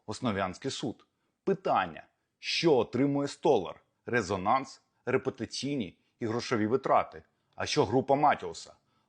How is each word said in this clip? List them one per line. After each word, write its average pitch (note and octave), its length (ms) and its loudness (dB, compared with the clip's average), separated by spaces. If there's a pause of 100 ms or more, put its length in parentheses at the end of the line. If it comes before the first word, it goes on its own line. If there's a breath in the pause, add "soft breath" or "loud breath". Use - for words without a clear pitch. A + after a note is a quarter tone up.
Основ'янський G2+ 680 -4
суд. - 340 -8 (380)
Питання, G#2 640 -2 (320)
що - 360 2
отримує C#3+ 520 2
Столар? G#2+ 560 0 (220)
Резонанс, G#2+ 760 -2 (240)
репутаційні B2 960 -4 (200)
і B2 60 -4
грошові A2 420 0
витрати. A#2+ 560 0 (320)
А F#2+ 100 -4
що C#3 200 2
група B2+ 300 2
Матіоса? B2 580 0 (360)